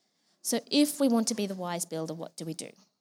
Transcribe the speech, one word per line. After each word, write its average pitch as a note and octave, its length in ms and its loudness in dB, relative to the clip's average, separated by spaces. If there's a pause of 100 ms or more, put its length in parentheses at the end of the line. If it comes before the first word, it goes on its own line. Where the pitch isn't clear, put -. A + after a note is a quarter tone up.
(420)
So A#3 200 -2 (100)
if D4 280 4
we C#4 80 6
want A#3 200 4
to A#3 80 -2
be G#3 100 -2
the G3 80 -4
wise F3 320 -4
builder, D#3+ 280 -4
what E3 220 -10
do - 80 -10
we D#3+ 100 -6
do? - 180 -12 (300)